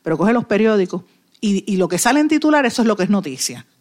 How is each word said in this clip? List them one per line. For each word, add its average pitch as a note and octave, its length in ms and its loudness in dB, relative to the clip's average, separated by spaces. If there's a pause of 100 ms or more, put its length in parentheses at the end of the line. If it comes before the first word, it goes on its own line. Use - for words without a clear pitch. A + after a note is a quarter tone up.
pero D#3+ 160 -2
coge G3+ 160 2
los A#3+ 120 0
periódicos G#3 580 0 (360)
y, G3+ 320 -2
y F#3+ 60 0
lo F3+ 100 0
que F3 120 -4
sale B3+ 200 2
en D4+ 80 2
titular, D4+ 380 2
eso A#3+ 160 -2
es A3 60 2
lo G#3+ 100 0
que F#3 60 -2
es F3+ 60 -2
noticia. C3 560 -4 (160)